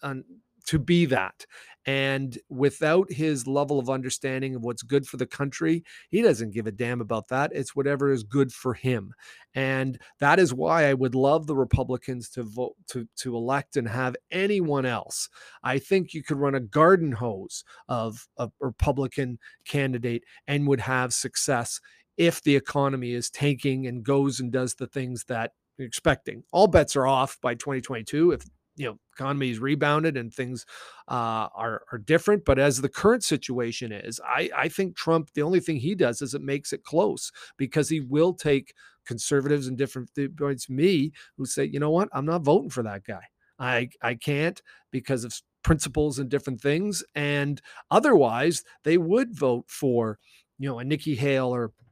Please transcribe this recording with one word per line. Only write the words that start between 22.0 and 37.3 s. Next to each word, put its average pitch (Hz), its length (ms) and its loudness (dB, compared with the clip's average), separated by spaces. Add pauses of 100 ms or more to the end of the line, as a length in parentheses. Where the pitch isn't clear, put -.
if 170 260 2
the 143 140 6
economy 135 560 -2
is 120 160 -4
tanking 135 580 0
and 120 160 -6
goes 139 380 2
and 123 100 -4
does 127 240 -2
the 123 120 -8
things 127 420 -6
that 117 240 -4 (240)
you're 131 100 -8
expecting. 123 640 -2
All 196 160 6
bets 160 300 4
are 131 100 2
off 135 320 0
by 120 160 -2
twenty 131 240 -6
twenty-two 139 520 0
if, 131 120 -2 (320)
you 143 100 -8
know, 113 140 -10 (160)
economy 135 340 -2
is 113 100 -4
rebounded 147 580 2
and 117 140 -8
things, 123 340 -8 (420)
uh, 113 480 -2
are, 113 260 -6 (100)
are 123 60 -8
different. 170 480 2
But 135 140 4
as 135 220 4
the 135 80 0
current 220 340 2
situation 120 680 -2
is, 110 320 -10
I, 139 320 0
I 156 140 0
think 185 260 -4
Trump, 165 380 0
the 147 80 0
only 175 180 2
thing 165 180 -2
he 156 180 -2
does 123 260 2
is 135 140 -6
it 147 80 -8
makes 139 300 -6
it 160 100 -6
close - 480 -4 (260)